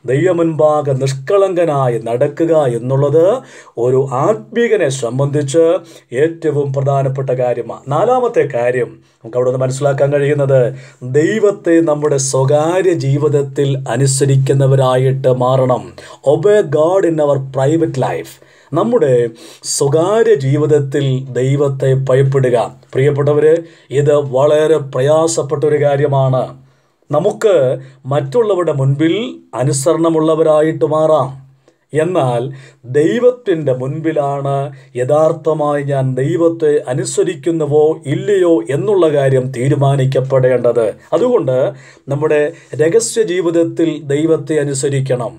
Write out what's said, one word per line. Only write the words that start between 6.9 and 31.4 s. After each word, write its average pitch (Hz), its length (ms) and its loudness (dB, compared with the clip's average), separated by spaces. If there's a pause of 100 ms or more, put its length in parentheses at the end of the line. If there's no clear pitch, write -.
കാര്യമാണ്. 120 580 -4
നാലാമത്തെ 214 600 0
കാര്യം 123 420 -2 (240)
നമുക്ക് 117 240 -8
അവിടെ 127 120 2
നിന്ന് 127 120 -2
മനസ്സിലാക്കാൻ 139 480 0
കഴിയുന്നത് 139 500 2 (520)
ദൈവത്തെ 196 680 2
നമ്മുടെ 147 420 0
സ്വകാര്യ 151 720 0
ജീവിതത്തിൽ 139 720 0 (180)
അനുസരിക്കുന്നവരായിട്ട് 135 1500 2
മാറണം. 127 480 0 (400)
Obey 160 340 4 (120)
God 170 340 2
in 165 160 0
our 143 180 0 (100)
private 151 500 0
life. 104 360 -6 (380)
നമ്മുടെ 170 420 2 (540)
സ്വകാര്യ 180 680 0
ജീവിതത്തിൽ 143 680 0 (280)
ദൈവത്തെ 135 580 0 (120)
ഭയപ്പെടുക. 135 540 2 (320)
പ്രിയപ്പെട്ടവരെ, 147 640 2 (380)
ഇത് 143 240 2 (160)
വളരെ 151 480 2 (100)
പ്രയാസപ്പെട്ട 147 760 0
ഒരു 147 160 2
കാര്യമാണ്. 135 640 0 (680)
നമുക്ക് 202 440 0 (520)
മറ്റുള്ളവരുടെ 170 680 -2
മുൻപിൽ 143 400 0 (400)
അനുസരണമുള്ളവരായിട്ട് 160 1300 0
മാറാം. 156 440 0 (640)